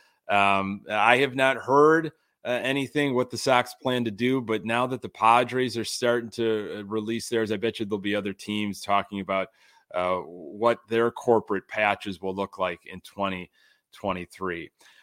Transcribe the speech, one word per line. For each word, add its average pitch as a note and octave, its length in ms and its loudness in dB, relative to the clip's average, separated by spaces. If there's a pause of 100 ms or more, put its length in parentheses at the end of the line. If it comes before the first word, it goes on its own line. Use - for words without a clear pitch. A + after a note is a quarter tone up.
(300)
Um, G2 600 2
I G#2+ 280 4
have C3 160 2
not C3+ 220 2
heard, D3 560 4 (320)
uh, A#2+ 180 -2
anything C3+ 540 -2
what B2 140 0
the A#2+ 80 -10
Sox B2 360 2
plan B2+ 300 -2
to A2+ 80 -2
do, B2 280 0
but A2 260 -4
now A#2 220 0
that B2+ 140 -6
the A2 80 -10
Padres A#2 680 2
are A2 80 -4
starting A#2+ 460 -2
to, G#2+ 480 -2
uh, G#2+ 40 -10
release G#2+ 460 -6
theirs, A2 220 0
I G#2+ 60 -2
bet A2 220 -4
you A2+ 60 -4
there'll G2+ 140 -4
be G2+ 160 -2
other G2+ 180 -4
teams G#2 480 -6
talking G2+ 400 -2
about, F#2+ 260 -2 (460)
uh, F#2 240 0
what F2 640 -2 (100)
their A#2 200 2
corporate G#2+ 600 2
patches G2+ 520 0
will F#2+ 140 -4
look G2 220 -4
like F2+ 280 -4
in F#2 160 -14
twenty F#2+ 480 -6 (440)
twenty-three. F2+ 760 -6 (340)